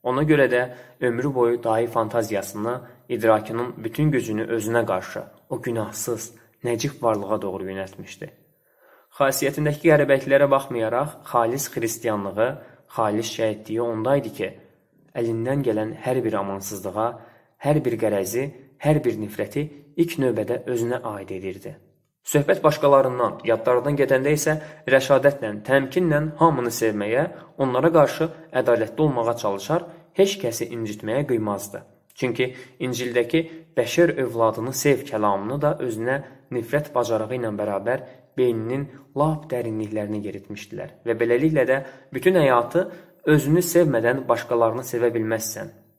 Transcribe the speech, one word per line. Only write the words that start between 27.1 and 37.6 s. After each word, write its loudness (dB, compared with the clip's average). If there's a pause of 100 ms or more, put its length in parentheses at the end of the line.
onlara 2
qarşı 4 (240)
ədalətli 2
olmağa 0
çalışar, -2 (280)
heç 2
kəsi -4
incitməyə -4
qıymazdı. -4 (360)
Çünki -2 (240)
İncildəki 0 (360)
"Bəşər 2
övladını 0
sev" 2
kəlamını -2
da 2
özünə -4 (300)
nifrət -4
bacarığı 0
ilə -4
bərabər -2 (380)